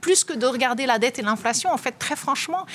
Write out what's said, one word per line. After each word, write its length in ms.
plus 220
que 100
de 140
regarder 400
la 140
dette 180
et 40
l'inflation, 500
en 40
fait, 140
très 240
franchement, 600